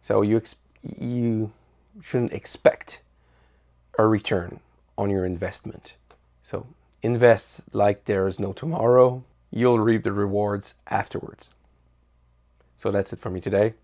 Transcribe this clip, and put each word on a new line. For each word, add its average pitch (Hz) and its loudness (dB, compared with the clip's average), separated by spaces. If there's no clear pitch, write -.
So 104 2
you 104 2
ex-, - -4
you 117 -4
shouldn't - -4
expect - -2
a 107 4
return 101 -2
on 101 -2
your 95 -2
investment. - -8
So - -12
invest 117 4
like 104 2
there 98 0
is 95 -4
no 98 -4
tomorrow. 127 2
You'll 120 2
reap 110 2
the 104 -2
rewards 101 -2
afterwards. - -8
So 104 -4
that's 98 -2
it - -12
for - -10
me 92 -6
today. 101 2